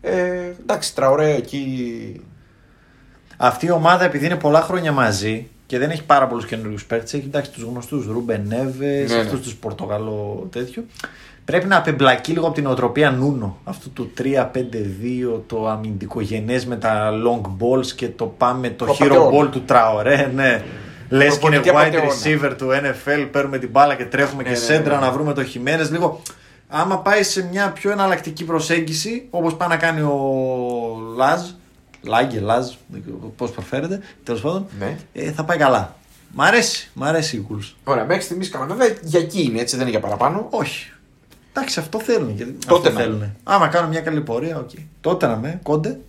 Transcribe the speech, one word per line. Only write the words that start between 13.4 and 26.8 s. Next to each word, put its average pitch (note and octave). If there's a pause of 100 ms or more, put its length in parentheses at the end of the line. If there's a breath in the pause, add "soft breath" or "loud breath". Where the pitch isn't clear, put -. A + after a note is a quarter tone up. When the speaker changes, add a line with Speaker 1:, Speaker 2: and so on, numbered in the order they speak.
Speaker 2:
αυτού -
του A#2
τρία C3
πέντε A#2+
δύο, A2+
το A2
αμυντικογενές A2
με B2
τα G#2+ (160)
long A#2+ (240)
balls B2+
και -
το -
πάμε, B2
το -
Speaker 1:
Το B2+
Speaker 2:
hero C#3+
Speaker 1:
απατεώνα. C#3+
Speaker 2:
ball C#3+
του C3
Τραωρέ, B2
ναι. B2+ (460 loud breath)
Λες C#3
και D3+
είναι C#3+
Speaker 1:
Προπονητή D#3
Speaker 2:
wide D#3+
Speaker 1:
απατεώνα. C#3+
Speaker 2:
receiver B2+
του C3
N C#3 (300)
F D3
L, C3
παίρνουμε C#3
την B2
μπάλα C#3
και C3
τρέχουμε C#3
Speaker 1:
Ναι, B2+
Speaker 2:
και B2
Speaker 1:
ναι, A#2+
Speaker 2:
σέντρα D3
Speaker 1:
ναι, C#3+
ναι. C3+
Speaker 2:
να B2+
βρούμε D3
το C#3
Χιμένες, C#3
λίγο. - (460 loud breath)
Άμα F#3